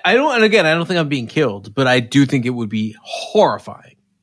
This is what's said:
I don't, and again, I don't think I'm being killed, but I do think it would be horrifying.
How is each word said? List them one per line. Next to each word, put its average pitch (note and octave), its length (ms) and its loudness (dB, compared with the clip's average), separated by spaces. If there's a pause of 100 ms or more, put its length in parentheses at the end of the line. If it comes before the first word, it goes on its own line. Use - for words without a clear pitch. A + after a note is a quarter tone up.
I F#3 100 2
don't, C#4 200 2
and A3+ 80 2
again, G#3 240 4
I D#3 80 2
don't E3+ 120 -2
think F3+ 120 -2
I'm D#3 100 0
being B2+ 200 -6
killed, G#2 480 -4
but C3+ 100 0
I B2+ 140 2
do C3+ 260 2
think C3 180 -2
it B2+ 60 -4
would A#2+ 180 -6
be G#2+ 340 -6
horrifying. - 920 -2 (260)